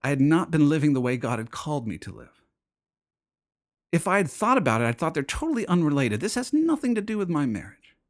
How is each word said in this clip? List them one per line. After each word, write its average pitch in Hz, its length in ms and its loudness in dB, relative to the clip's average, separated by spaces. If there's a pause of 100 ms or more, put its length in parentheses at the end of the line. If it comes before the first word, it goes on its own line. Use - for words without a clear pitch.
I 135 80 -2
had 139 120 2
not 160 280 4
been 156 180 4
living 151 260 4
the 127 80 2
way 123 140 0
God 117 220 -4
had 110 140 -8
called 147 360 -6
me 92 120 -8
to 98 120 -12
live. - 300 -20 (1500)
If 170 160 0
I 190 100 2
had 180 140 0
thought 247 260 2
about 120 240 2
it, 117 40 2
I 117 80 0
thought 160 200 -4
they're 143 100 -2
totally 277 440 -4
unrelated. 143 540 2
This 208 140 -4
has 254 180 -4
nothing 302 420 2
to 214 60 -2
do 214 180 -4
with 185 100 -2
my 147 160 0
marriage. - 500 -8 (140)